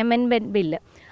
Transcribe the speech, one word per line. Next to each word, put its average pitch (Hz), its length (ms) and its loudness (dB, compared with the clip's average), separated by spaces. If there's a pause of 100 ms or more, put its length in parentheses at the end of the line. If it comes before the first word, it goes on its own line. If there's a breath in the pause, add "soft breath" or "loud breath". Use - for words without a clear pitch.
amendment 233 520 2
bill, 170 240 0 (360 soft breath)